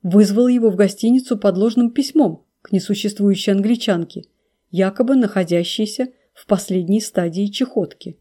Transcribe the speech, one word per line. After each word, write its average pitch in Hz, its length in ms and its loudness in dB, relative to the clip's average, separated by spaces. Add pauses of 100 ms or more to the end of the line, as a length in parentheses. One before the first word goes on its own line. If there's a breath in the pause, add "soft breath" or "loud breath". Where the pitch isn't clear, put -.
вызвал 202 440 4
его 240 220 2
в 180 60 -2
гостиницу 220 640 0
подложным 214 540 0
письмом – 269 540 0 (160)
к - 100 -10
несуществующей 202 800 0
англичанке, 196 720 -2 (460)
якобы 202 440 0
находящейся 202 960 -2 (200 soft breath)
в - 120 -20
последней 190 560 0
стадии 180 460 -4
чахотки. 202 720 -6